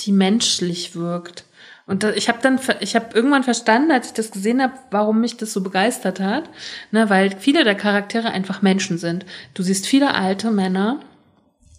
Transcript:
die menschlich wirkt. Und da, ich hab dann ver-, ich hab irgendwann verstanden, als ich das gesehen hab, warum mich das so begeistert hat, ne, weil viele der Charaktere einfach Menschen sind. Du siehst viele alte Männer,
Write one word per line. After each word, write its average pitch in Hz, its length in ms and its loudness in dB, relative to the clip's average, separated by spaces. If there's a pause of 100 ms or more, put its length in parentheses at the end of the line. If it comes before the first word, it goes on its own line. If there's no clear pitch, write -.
die 202 100 -4
menschlich 190 840 0
wirkt. 175 500 -8 (420)
Und 196 160 -2
da, 214 80 2
ich - 180 -2
hab 233 120 -4
dann 262 160 4
ver-, - 240 -4
ich 202 140 -4
hab 226 200 -2
irgendwann 262 280 4
verstanden, 247 480 2
als 247 160 2
ich - 60 -16
das 220 180 -6
gesehen 226 300 0
hab, 254 100 0 (200)
warum 214 300 2
mich 233 160 -4
das 220 160 -8
so 202 80 0
begeistert 190 580 -2
hat, 214 300 -2 (420)
ne, 220 180 2
weil 196 300 4
viele 302 240 4
der 208 120 4
Charaktere 202 540 0
einfach 190 340 -4
Menschen 190 340 2
sind. 170 280 -4 (280)
Du - 80 -6
siehst 190 240 -2
viele 269 300 2
alte 196 340 -2
Männer, 196 500 0 (800)